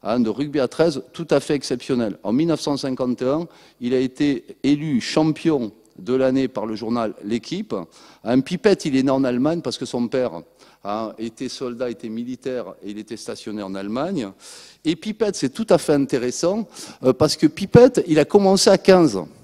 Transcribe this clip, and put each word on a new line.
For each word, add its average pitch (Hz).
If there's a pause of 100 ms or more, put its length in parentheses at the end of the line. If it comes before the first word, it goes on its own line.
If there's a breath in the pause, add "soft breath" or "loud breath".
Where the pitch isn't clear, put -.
hein, 113
de 110
rugby 143
à 123
treize, 160 (100)
tout 165
à 143
fait 151
exceptionnel. 123
En 101
mille 156
neuf 151
cent 143
cinquante 127
et 127
un, 160 (340 soft breath)
il 123
a 131
été 131
élu 143
champion 156 (260)
de 101
l'année 131
par 104
le 110
journal 113 (100)
L'Équipe. 117 (480 loud breath)
Un 123
Pipette, 180
il 135
est 131
né 139
en 135
Allemagne 135
parce 127
que -
son 120
père, 110 (440 soft breath)
hein, 107
était 117
soldat, 123
était 113
militaire 120
et 98
il 104
était 110
stationné 107
en 95
Allemagne. 113 (540 loud breath)
Et 147
Pipette, 214
c'est 131
tout -
à 185
fait 156
intéressant, 143 (340 loud breath)
euh, 127
parce 151
que 160
Pipette, -
il 156
a 143
commencé 196
à 196
quinze. 160 (240)